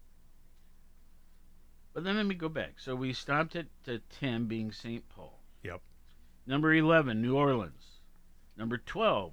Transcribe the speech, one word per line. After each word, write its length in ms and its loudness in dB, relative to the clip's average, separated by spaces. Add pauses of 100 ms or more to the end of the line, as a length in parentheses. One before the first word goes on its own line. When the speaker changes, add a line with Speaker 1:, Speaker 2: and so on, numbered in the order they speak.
(1900)
Speaker 1:
But 120 -8
then 120 0
let 80 2
me 120 0
go 120 -4
back. 300 -6
So 160 -6
we 180 -2
stopped 420 -2
at, 120 -6 (200)
at 220 -6
ten 380 -2
being 260 -4
Saint 380 -10
Paul. 300 -20 (220)
Speaker 2:
Yep. 200 -10 (640)
Speaker 1:
Number 260 2
eleven, 480 6
New 160 2
Orleans. 640 0 (580)
Number 220 -4
twelve, 540 0